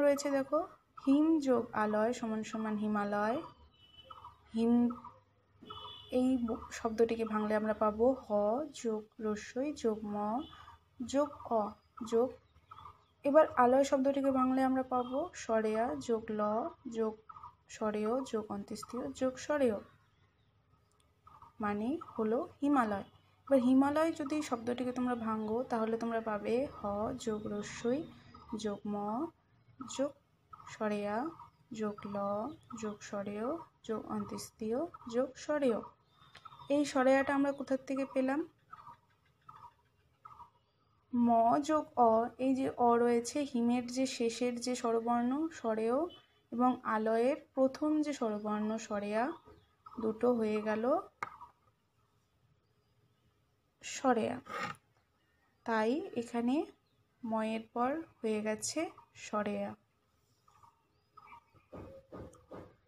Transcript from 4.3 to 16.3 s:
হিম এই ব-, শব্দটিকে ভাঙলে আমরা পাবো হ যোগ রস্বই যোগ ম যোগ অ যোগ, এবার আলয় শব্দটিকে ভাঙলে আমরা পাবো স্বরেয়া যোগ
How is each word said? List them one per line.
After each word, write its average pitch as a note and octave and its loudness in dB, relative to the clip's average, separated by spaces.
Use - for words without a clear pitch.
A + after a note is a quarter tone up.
হিম A3+ 4
এই B3+ 4
ব-, A3+ -4
শব্দটিকে A3+ 2
ভাঙলে G#3+ 0
আমরা G#3+ 0
পাবো G#3+ 2
হ - -20
যোগ G#3+ -2
রস্বই G#3+ -4
যোগ A3 0
ম - -4
যোগ C#4+ 2
অ - 4
যোগ, A#3 4
এবার D4 8
আলয় C4 6
শব্দটিকে C#4 2
ভাঙলে C4 2
আমরা C4 2
পাবো B3+ 0
স্বরেয়া A3 0
যোগ A3+ 0